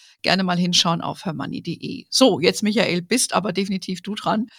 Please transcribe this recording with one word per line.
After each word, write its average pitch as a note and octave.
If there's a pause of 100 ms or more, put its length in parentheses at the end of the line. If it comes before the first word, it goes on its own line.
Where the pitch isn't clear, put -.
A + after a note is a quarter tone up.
(220)
Gerne F#3+
mal F3+
hinschauen F3
auf C#3+
hermoney -
punkt E3+
de. -
So, F#3+
jetzt F#3
Michael, F#3+
bist A3+
aber F#3
definitiv F#3+
du G3+
dran. G#3+ (120)